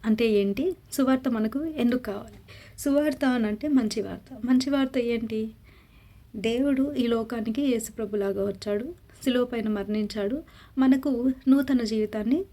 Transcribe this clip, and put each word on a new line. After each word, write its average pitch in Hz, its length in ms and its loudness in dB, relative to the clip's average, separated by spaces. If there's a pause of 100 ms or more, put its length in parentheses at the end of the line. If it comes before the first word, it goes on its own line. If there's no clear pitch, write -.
అంటే 226 220 2
ఏంటి? 208 480 2 (180)
సువార్త 262 360 2
మనకు 233 360 -2
ఎందుకు 254 380 0
కావాలి? 208 320 -8 (440)
సువార్త 285 460 2
అనంటే 233 420 0
మంచి 233 340 2
వార్త. 196 440 -10
మంచి 254 240 4
వార్త 269 280 0
ఏంటి? 226 540 -2 (840)
దేవుడు 269 580 0
ఈ 247 140 0
లోకానికి 226 540 -2
యేసు 254 300 0
ప్రభులాగా 202 540 -2
వచ్చాడు, 208 480 -4 (300)
శిలువ 247 220 2
పైన 226 240 -4
మరణించాడు, 208 760 -2 (340)
మనకు 262 540 2 (160)
నూతన 269 360 4
జీవితాన్ని 214 680 0